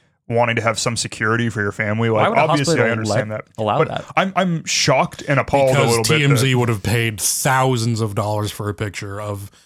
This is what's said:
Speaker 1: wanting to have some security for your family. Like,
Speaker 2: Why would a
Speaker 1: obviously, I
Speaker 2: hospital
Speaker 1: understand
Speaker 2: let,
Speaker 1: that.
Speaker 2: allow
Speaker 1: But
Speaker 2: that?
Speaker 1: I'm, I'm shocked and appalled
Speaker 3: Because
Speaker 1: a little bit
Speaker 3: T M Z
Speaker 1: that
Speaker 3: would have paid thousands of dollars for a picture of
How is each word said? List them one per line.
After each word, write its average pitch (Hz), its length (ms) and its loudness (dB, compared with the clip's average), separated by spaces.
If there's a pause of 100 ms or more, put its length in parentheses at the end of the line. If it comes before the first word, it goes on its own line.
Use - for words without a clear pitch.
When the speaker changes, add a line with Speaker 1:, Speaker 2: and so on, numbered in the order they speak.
(280)
Speaker 1:
wanting 117 280 2
to 113 60 0
have 110 160 0
some 120 180 -2
security 117 540 -2
for 107 120 -4
your 101 100 -2
family. 110 360 -2
Like, 110 140 2
Speaker 2:
Why 165 80 4
would - 80 0
a 147 40 4
Speaker 1:
obviously, 156 320 2
I 113 140 2
Speaker 2:
hospital 113 40 0
Speaker 1:
understand 107 380 -2
Speaker 2:
let, 107 160 -8
Speaker 1:
that. - 120 -20
Speaker 2:
allow 110 200 0
Speaker 1:
But 156 100 0
Speaker 2:
that? - 160 -8 (120)
Speaker 1:
I'm, 185 200 0
I'm 180 280 0
shocked - 640 0
and 139 120 2
appalled 135 320 2
Speaker 3:
Because 139 120 4
Speaker 1:
a 135 40 2
little 113 160 2
bit 113 140 2
Speaker 3:
T 147 60 2
M 139 120 4
Z 131 160 2
Speaker 1:
that 123 60 4
Speaker 3:
would 120 120 2
have 104 120 -2
paid 110 380 0
thousands 131 800 0
of 110 140 -4
dollars 104 380 -2
for 104 180 -6
a 101 40 -6
picture 101 460 -8
of 101 300 -8 (160)